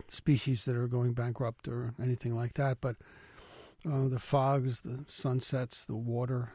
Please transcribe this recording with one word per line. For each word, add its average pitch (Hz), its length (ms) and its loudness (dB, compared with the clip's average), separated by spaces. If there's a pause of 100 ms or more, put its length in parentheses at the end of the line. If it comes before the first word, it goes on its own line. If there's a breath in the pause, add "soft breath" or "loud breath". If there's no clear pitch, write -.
species 135 560 2
that 127 100 0
are 120 140 0
going 123 240 2
bankrupt 120 560 -2
or 120 340 -4
anything 120 320 0
like 120 200 -2
that, 135 260 0
but, 123 160 -2 (920 loud breath)
uh, 135 200 2
the 127 100 0
fogs, 135 600 2
the 127 260 -8
sunsets, 127 800 -2
the - 100 -6
water, 120 600 -2